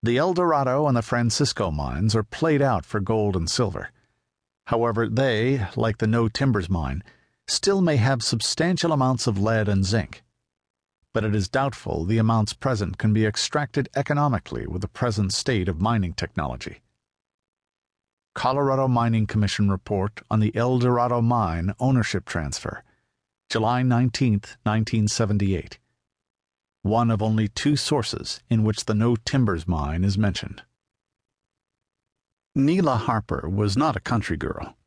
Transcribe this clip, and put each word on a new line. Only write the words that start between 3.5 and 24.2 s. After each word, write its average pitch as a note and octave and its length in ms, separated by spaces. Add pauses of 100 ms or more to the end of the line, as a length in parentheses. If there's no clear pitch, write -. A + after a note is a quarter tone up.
However, A2+ 420
they, A#2+ 580 (100)
like A2+ 200
the A2 100
No A2+ 220
Timbers G#2+ 400
mine, D2+ 340 (440)
still G3 340
may E3 160
have B2+ 260
substantial E3 720
amounts C3 340
of G#2 120
lead G#2+ 300
and G2 160
zinc. - 380 (920)
But A2 120
it G#2+ 100
is G2 140
doubtful C3 560
the G#2+ 140
amounts A2 360
present G#2 440
can A2 140
be A2 120
extracted C#3 720
economically C#3+ 720
with F2+ 160
the F2+ 60
present G#2 440
state G2+ 360
of D#2+ 120
mining G2+ 320
technology. - 680 (1500)
Colorado C3+ 540
Mining A#2 380
Commission G#2 440
report G2 500 (100)
on A2 100
the G#2+ 160
El B2 220
Dorado A#2+ 440
mine G2+ 560
ownership B2 460
transfer, - 580 (680)
July A#2 340
nineteenth, B2 760 (100)